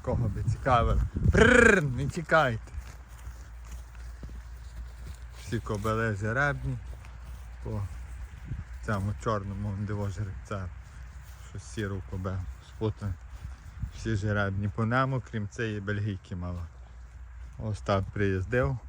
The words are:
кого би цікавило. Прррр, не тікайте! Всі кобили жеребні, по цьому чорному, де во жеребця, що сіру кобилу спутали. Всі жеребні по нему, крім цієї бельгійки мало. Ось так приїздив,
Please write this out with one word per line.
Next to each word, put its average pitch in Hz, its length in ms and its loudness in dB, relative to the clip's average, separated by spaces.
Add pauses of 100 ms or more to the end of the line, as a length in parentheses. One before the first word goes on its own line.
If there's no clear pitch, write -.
кого - 260 2
би - 160 -2
цікавило. - 580 6 (300)
Прррр, 220 520 10
не 135 240 0
тікайте! 151 640 4 (2750)
Всі - 180 -2
кобили 110 560 0
жеребні, 131 600 0 (840)
по 107 180 -4 (1040)
цьому 101 280 0 (100)
чорному, 101 560 -2
де 104 140 -2
во 104 160 -2
жеребця, 98 600 -6 (800)
що 101 100 -10
сіру 95 500 -4
кобилу 95 320 -4 (260)
спутали. 107 460 -2 (840)
Всі 110 200 -2
жеребні 101 520 2
по 110 180 0
нему, 131 360 2 (100)
крім 104 180 -4
цієї 110 300 -4
бельгійки 101 560 -2
мало. 87 300 -6 (960)
Ось 110 220 -2
так 98 220 4 (100)
приїздив, 104 640 2 (120)